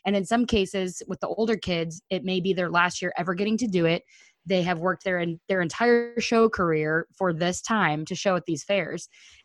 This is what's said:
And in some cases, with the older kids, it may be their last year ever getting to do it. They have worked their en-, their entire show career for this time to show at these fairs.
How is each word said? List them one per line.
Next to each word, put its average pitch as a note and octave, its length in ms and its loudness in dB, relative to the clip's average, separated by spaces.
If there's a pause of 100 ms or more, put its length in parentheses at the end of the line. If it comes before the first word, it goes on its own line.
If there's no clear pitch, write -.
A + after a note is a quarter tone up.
And G3 100 2
in G3 100 0
some A#3 200 2
cases, F#3+ 640 -2
with F3+ 140 -8
the E3+ 60 -4
older A3 280 0
kids, E3 540 -4
it F#3 140 -2
may F#3 180 -2
be F#3 120 2
their F3 160 -2
last F3 320 2
year F3+ 160 -2
ever F3 160 -2
getting G#3 240 0
to B3 100 -2
do F3+ 180 2
it. E3 180 2 (420)
They F3+ 180 2
have F3 160 0
worked F3+ 260 -2
their F#3 140 0
en-, E3+ 280 -2
their F#3+ 140 0
entire A#3+ 580 2
show A3+ 300 4
career D#3+ 580 0 (100)
for F#3 140 0
this F3 300 -2
time D#3+ 440 0
to F3+ 100 -6
show F#3+ 200 0
at E3+ 100 -2
these D#3 200 -4
fairs. F3+ 420 -2 (380)